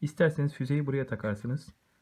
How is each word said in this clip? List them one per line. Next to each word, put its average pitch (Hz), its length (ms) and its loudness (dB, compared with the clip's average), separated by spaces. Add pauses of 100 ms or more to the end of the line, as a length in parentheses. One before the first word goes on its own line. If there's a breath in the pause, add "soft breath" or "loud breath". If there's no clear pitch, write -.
İsterseniz 147 540 2
füzeyi 143 320 0
buraya 135 200 0
takarsınız. 107 680 -4 (260)